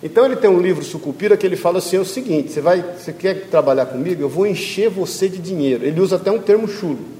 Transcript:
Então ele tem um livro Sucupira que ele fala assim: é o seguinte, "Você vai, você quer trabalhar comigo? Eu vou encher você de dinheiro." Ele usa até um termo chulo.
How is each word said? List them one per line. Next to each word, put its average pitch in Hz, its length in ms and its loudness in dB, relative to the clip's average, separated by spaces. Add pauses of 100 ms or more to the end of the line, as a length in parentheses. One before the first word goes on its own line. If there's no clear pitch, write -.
Então 214 240 4
ele 254 120 0
tem 214 120 4
um 175 120 4
livro 175 220 0
Sucupira 175 520 0
que 190 100 -2
ele 143 120 0
fala 180 220 0
assim: - 180 -2
é - 20 4
o 190 60 0
seguinte, 185 460 -2
"Você 151 100 -4
vai, 175 200 4
você - 300 -10
quer 185 380 -4
trabalhar 135 380 4
comigo? 156 340 -4
Eu 139 80 0
vou 175 180 0
encher 202 420 -2
você 190 380 -2
de 185 120 -4
dinheiro." 143 460 -2
Ele 156 140 0
usa 185 160 2
até 180 160 0
um 220 80 0
termo 220 280 2
chulo. 151 320 -4 (200)